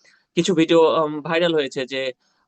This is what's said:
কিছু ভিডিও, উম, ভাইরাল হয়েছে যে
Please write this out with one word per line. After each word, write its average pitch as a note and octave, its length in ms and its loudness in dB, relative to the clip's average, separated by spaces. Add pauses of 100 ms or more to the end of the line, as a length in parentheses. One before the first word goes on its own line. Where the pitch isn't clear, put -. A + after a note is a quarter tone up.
(360)
কিছু F3 180 0
ভিডিও, D#3+ 520 4
উম, D3+ 160 -8
ভাইরাল E3 320 -2
হয়েছে C#3 320 -2
যে C3 280 -8 (340)